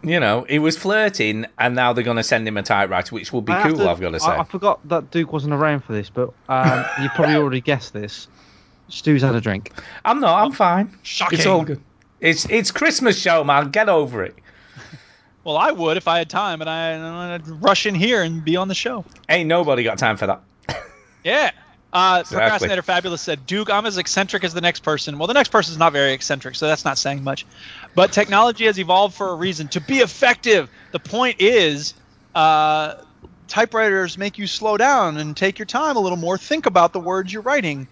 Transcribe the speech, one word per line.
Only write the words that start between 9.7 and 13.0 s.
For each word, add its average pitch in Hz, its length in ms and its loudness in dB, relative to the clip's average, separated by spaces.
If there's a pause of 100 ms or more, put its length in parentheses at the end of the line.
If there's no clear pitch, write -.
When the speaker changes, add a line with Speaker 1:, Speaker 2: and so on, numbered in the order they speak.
Speaker 1:
I'm 254 160 2
not. 202 240 4
I'm 277 60 2
Speaker 3:
Oh, 269 40 -6
Speaker 1:
fine. 190 500 0
Speaker 3:
shocking. 170 340 -2
Speaker 1:
It's 160 100 2
all 175 160 4
good. 147 160 -6 (400)
It's, 165 320 0
it's 214 180 0
Christmas 254 500 0